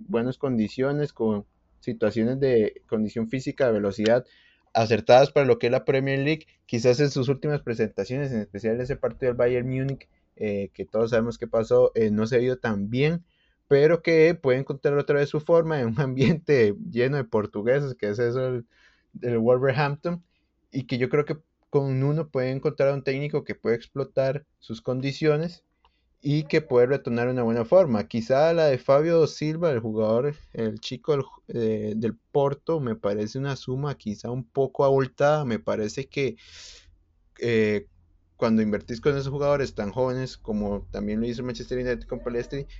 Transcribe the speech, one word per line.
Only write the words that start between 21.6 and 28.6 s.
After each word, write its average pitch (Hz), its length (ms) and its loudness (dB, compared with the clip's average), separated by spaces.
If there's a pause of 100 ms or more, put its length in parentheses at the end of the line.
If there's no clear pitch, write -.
con 135 340 0
uno 151 260 0
puede 127 200 -2
encontrar 135 440 0
un 135 100 -6
técnico 143 400 -4
que 107 100 -10
puede 113 220 -2
explotar 135 680 -4 (140)
sus - 240 -14
condiciones 147 840 -2 (560)
y 151 260 -2
que 156 160 0
puede 123 260 4
retornar 123 400 0
una 127 160 -2
buena 113 200 0
forma. 123 440 4
Quizá 135 460 2
la 165 120 2